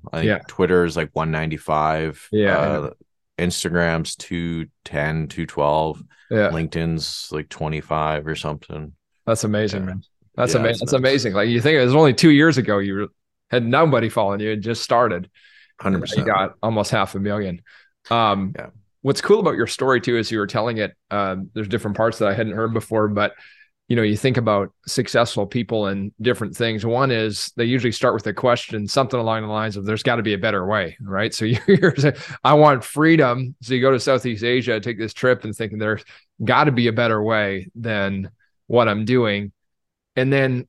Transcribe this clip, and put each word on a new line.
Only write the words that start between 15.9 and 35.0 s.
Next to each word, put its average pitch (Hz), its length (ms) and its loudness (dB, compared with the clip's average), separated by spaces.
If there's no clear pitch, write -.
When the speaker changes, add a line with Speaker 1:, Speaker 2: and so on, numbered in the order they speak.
Speaker 1:
percent. - 180 -2
Speaker 2:
And - 80 0
you 107 60 2
got 95 200 0
almost 107 280 -2
half 101 240 0
a 98 40 -4
million. 101 420 -4
Um, 104 460 0
Speaker 1:
Yeah. - 140 -12
Speaker 2:
What's 139 140 0
cool 247 180 4
about 156 160 0
your 110 120 -2
story 131 340 0
too, 120 160 0
is 110 160 -2
you 110 40 -2
were 104 100 -2
telling 110 320 -2
it, 98 140 -2
uh, 98 280 -2
there's 107 160 -6
different 104 260 -4
parts 113 220 0
that 107 100 0
I 98 60 0
hadn't 110 180 -2
heard 113 220 -4
before, 110 340 0
but, 104 280 0
you 123 80 2
know, 117 60 2
you 104 160 2
think 131 180 2
about 107 380 0
successful 117 640 0
people 110 400 -2
and 98 320 -6
different 113 380 -2
things. 113 280 -2
One 127 240 0
is 110 460 -2
they 120 80 0
usually 120 300 0
start 120 220 2
with 113 120 -4
a 104 60 -4
question, 117 520 0
something 131 320 0
along 110 260 -2
the 104 40 -8
lines 107 300 -4
of, 98 80 -8
"There's 107 180 -2
gotta 120 200 2
be 107 100 0
a 95 40 0
better 98 300 0
way," 98 320 -2
right? 101 340 -4
So 110 120 -4
<laughs> 117 80 2
you're, - 160 -2
you're 185 260 4
saying, 139 200 2
"I 139 120 6
want 147 280 6
freedom." 135 800 2
So 123 140 -2
you 123 40 0
go 131 120 4
to 127 100 2
Southeast 120 420 0
Asia, 120 380 0
take 113 180 -8
this 107 140 -6